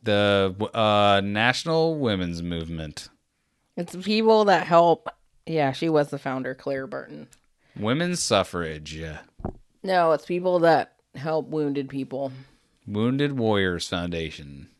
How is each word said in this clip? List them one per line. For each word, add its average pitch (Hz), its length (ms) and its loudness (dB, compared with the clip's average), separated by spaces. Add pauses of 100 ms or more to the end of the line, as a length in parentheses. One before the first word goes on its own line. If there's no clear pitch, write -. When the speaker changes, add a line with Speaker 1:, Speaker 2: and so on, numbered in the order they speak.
Speaker 1:
The, 101 520 2 (180)
uh, 104 500 4
National 151 760 0
Women's 92 420 -2
Movement. 82 680 -8 (680)
Speaker 2:
It's 175 180 -8
people 214 500 4
that 180 200 4
help. 170 440 4 (360)
Yeah, 151 260 0
she 165 180 -4
was 147 200 2
the 147 100 -8
founder, 131 360 -6
Clara 135 320 -6
Barton. 135 400 -12 (500)
Speaker 1:
Women's 160 440 -2
suffrage. 78 800 -2 (840)
Speaker 2:
No, 180 300 2
it's 143 120 -2
people 180 340 0
that 160 340 4 (220)
help 156 340 -4
wounded 143 400 -2
people. 135 420 -8 (560)
Speaker 1:
Wounded 131 500 0
Warriors 98 500 0
Foundation. 80 840 -8 (100)